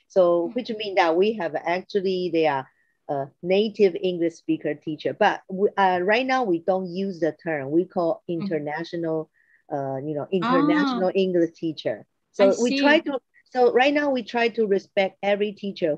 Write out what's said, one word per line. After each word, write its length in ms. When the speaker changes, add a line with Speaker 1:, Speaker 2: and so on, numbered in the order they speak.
Speaker 1:
So 420
Speaker 2:
Mm. 60
Speaker 1:
which 160
means 240
that 200
we 180
have 220
actually, 800
they 140
are 200
a 180
native 580
English 340
speaker 380
teacher, 400
but 360
we, 180
uh, 220
right 260
now 180
we 160
don't 300
use 300
the 140
term. 260
We 160
call 440
Speaker 2:
Mm. 120
Speaker 1:
international, 880
uh, 260
you 180
know, 160
Speaker 2:
Ah. 80
Speaker 1:
international 760
English 460
teacher. 480
So 200
Speaker 2:
I 120
Speaker 1:
we 160
try 200
Speaker 2:
see. 120
Speaker 1:
to, 80
so 200
right 200
now 180
we 120
try 240
to 80
respect 560
every 300
teacher 460